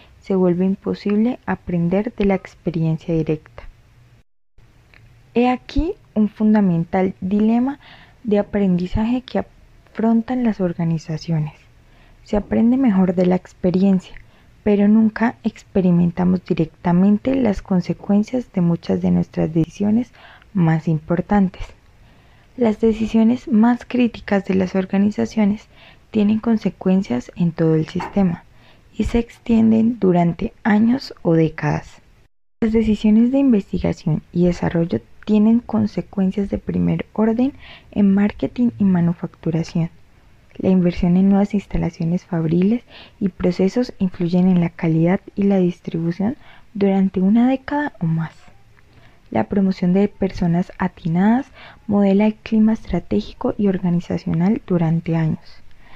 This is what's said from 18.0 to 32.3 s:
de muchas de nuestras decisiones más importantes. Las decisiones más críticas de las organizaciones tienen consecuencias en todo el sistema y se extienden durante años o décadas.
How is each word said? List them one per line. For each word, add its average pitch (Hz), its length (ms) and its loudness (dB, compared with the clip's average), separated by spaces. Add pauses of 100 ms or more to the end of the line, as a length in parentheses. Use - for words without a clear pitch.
de 185 100 -2
muchas 170 380 -2
de 180 120 0
nuestras 170 420 -2
decisiones 208 580 -2 (420)
más 160 340 0
importantes. 175 720 -2 (920)
Las 220 240 0
decisiones 226 640 0
más 240 380 2
críticas 220 640 -2
de 190 80 -2
las 190 200 -2
organizaciones 208 920 -2 (420)
tienen 214 300 0
consecuencias 202 960 -2
en 170 160 0
todo 160 240 0
el 156 100 -2
sistema 180 560 -4 (540)
y 214 80 -2
se 233 160 0
extienden 226 800 2
durante 175 520 0 (120)
años 226 580 0
o 165 120 2
décadas. 156 680 -2 (580)